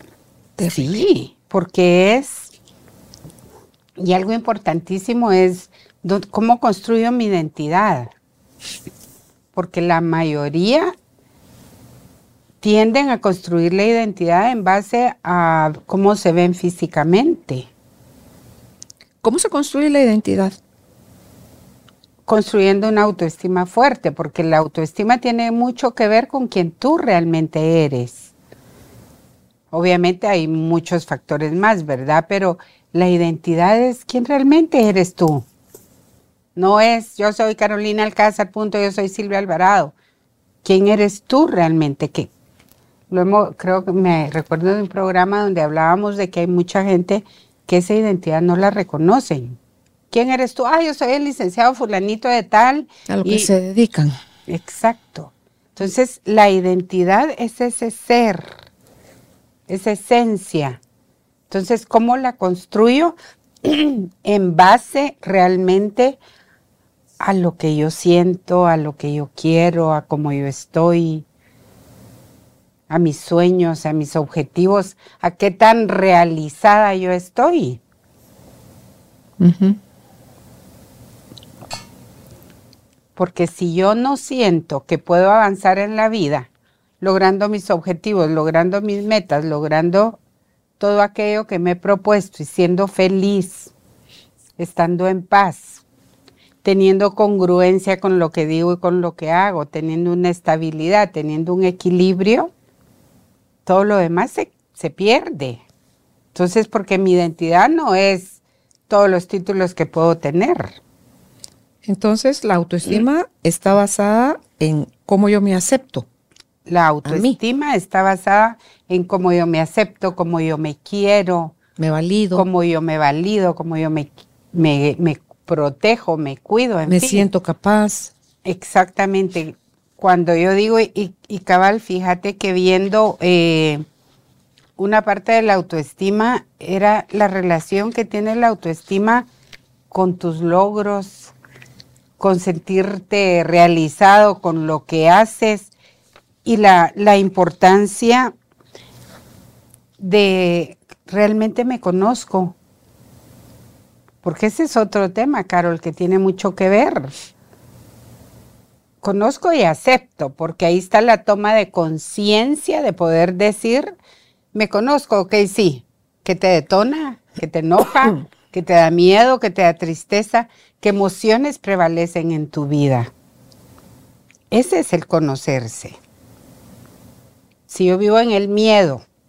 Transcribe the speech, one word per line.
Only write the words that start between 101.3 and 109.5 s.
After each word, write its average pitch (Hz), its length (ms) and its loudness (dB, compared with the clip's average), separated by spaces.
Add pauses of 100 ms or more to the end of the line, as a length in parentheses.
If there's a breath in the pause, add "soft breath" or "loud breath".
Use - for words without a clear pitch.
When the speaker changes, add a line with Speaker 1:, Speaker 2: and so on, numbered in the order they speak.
Speaker 2:
un 185 80 0
equilibrio, 185 880 0 (1200)
todo 190 140 4
lo 208 140 0
demás 175 340 -2
se, - 180 -8 (240)
se 156 160 -10
pierde. 190 680 -2 (720)
Entonces, 180 360 0
porque 196 320 -4
mi 190 140 2
identidad 175 560 2
no 302 260 0
es 190 480 -2 (460)
todos 202 200 4
los 180 200 0
títulos 185 480 -4